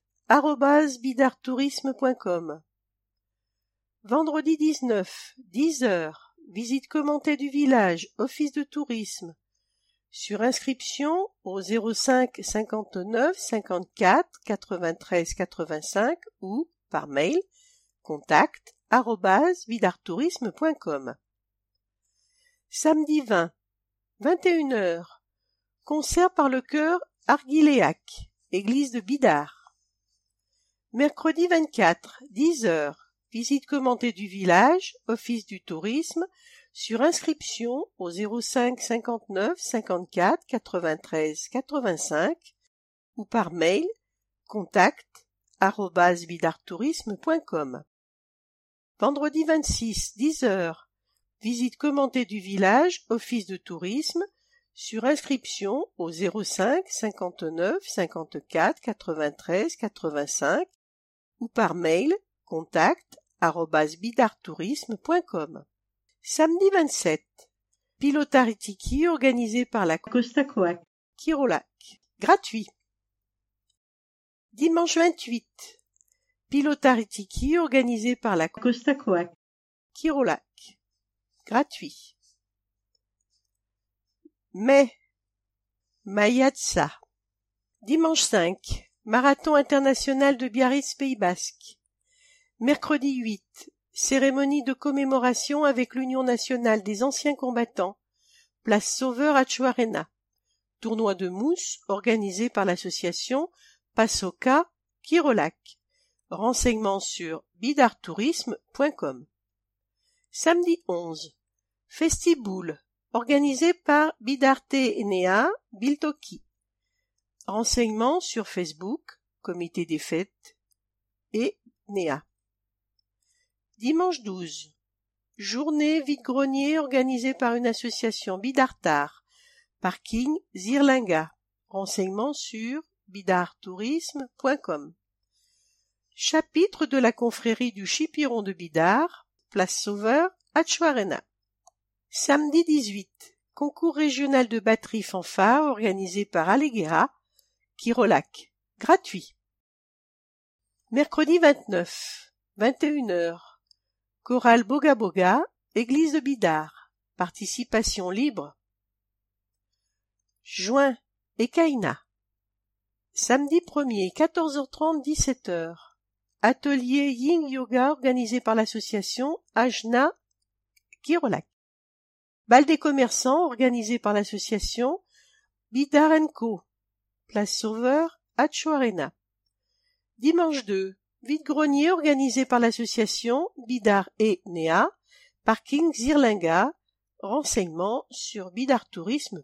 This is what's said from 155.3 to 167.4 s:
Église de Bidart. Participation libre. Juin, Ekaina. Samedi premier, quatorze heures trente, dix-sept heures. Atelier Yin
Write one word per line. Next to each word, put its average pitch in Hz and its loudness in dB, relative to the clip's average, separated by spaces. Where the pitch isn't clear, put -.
Église 269 2
de 311 0
Bidart. 196 -2
Participation 196 -4
libre. 196 -4
Juin, 247 0
Ekaina. 247 0
Samedi 285 2
premier, 226 -2
quatorze 320 -2
heures 277 -4
trente, 311 -2
dix-sept 277 -4
heures. 170 -8
Atelier 269 2
Yin 285 0